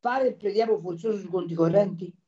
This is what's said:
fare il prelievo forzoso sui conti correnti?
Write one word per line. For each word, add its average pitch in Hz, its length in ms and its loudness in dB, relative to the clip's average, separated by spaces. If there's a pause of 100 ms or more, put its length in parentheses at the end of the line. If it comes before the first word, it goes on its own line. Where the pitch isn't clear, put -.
fare 254 280 0
il 208 80 -4
prelievo 208 440 0
forzoso 185 380 -4
sui 180 100 -10
conti 170 260 -4
correnti? 180 580 2 (160)